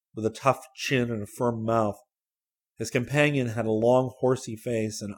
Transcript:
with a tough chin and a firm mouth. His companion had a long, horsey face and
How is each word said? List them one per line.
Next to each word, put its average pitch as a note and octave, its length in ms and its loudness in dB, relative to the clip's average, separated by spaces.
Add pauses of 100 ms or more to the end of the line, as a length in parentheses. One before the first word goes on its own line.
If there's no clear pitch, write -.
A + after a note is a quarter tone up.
(140)
with A2 120 -4
a A2 40 2
tough - 440 0
chin B2 360 -2
and G#2+ 120 -4
a G2+ 40 -8
firm A#2 380 -2
mouth. A2 340 2 (800)
His A2+ 140 -6
companion C3+ 580 2
had A2 160 -4
a A2 60 0
long, A#2+ 480 4
horsey B2+ 380 0
face A2 440 -4
and G2+ 180 -10